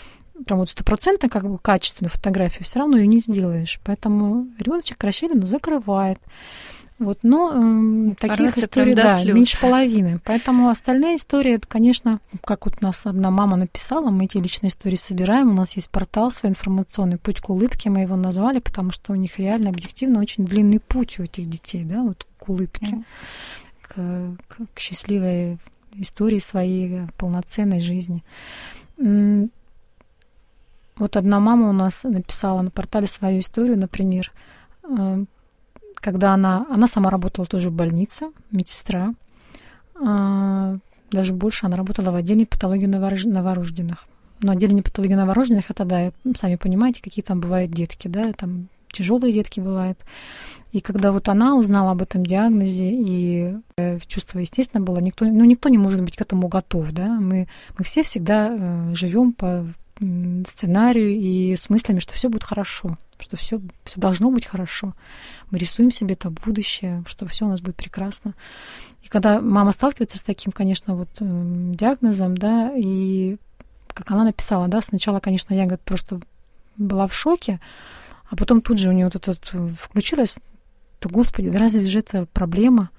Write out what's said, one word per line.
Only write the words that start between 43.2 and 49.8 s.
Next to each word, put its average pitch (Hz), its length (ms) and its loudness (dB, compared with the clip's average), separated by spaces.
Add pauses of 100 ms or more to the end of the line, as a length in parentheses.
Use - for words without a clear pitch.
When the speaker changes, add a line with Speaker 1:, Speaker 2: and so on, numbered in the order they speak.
Speaker 1:
новорожденных. 180 800 -2 (360)
Но 196 100 2
отделение 196 320 4
патологии 196 320 0
новорожденных, 202 540 2
это, 202 160 -4
да, 180 260 0 (240)
сами 180 200 -2
понимаете, 208 460 0
какие - 220 -10
там 180 160 -2
бывают 175 320 -2
детки, 165 360 -6
да, 214 260 -2
там 180 340 -8 (240)
тяжёлые 233 420 0
детки 208 260 -2
бывают. 185 400 -4 (720)